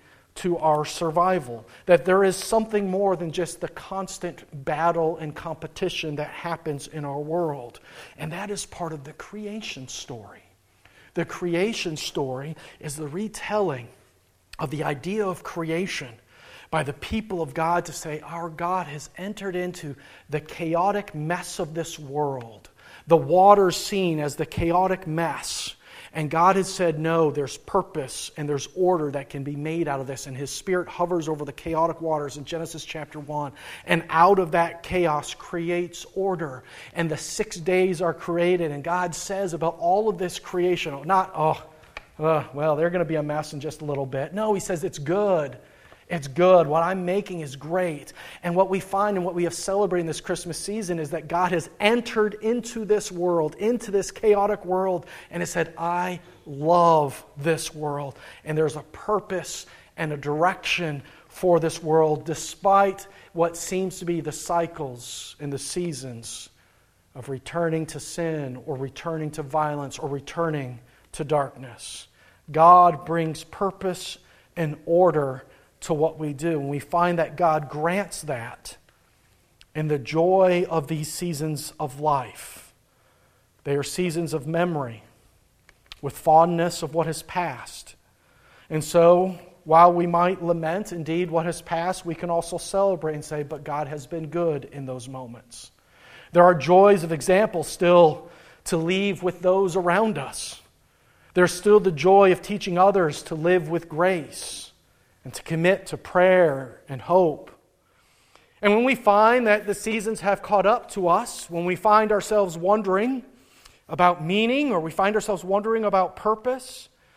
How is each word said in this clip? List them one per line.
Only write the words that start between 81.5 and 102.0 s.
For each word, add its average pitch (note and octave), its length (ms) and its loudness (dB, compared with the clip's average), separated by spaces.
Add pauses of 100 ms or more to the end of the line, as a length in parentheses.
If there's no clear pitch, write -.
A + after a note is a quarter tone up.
of C#3 220 -8
life. - 720 -4 (920)
They C#3+ 120 -2
are C#3+ 60 0
seasons E3+ 500 -4
of C#3+ 140 -6
memory, D#3 580 -2 (960)
with C#3 160 -8
fondness E3+ 640 4
of D3+ 120 -6
what D#3+ 120 0
has D#3+ 160 -6
passed. - 720 -8 (760)
And D#3 120 -2
so, F3 560 6 (260)
while E3+ 280 10
we F3 140 0
might F3 360 2
lament, E3+ 500 -2
indeed, E3 380 -2
what E3 140 0
has E3+ 160 -4
passed, E3+ 460 -4
we E3 80 -4
can F3 160 -6
also E3+ 260 -2
celebrate F3 580 0
and D3 100 -10
say, D3+ 180 -6
"But C#3+ 200 -10
God D3 240 -6
has C#3+ 200 -10
been D#3+ 220 -8
good D#3 360 -2
in C#3 220 -12
those B2+ 240 -10
moments." - 600 -16 (640)
There F3 100 8
are F3+ 120 10
joys F3+ 500 6
of E3 80 -4
example F#3 500 2
still F3 640 6 (360)
to E3+ 140 -2
leave F#3 440 0
with F3 180 -4
those F#3 360 2
around F#3 400 2
us. - 460 -10 (720)
There's F3+ 180 4
still G#3 280 6
the F3+ 120 2
joy F#3 400 8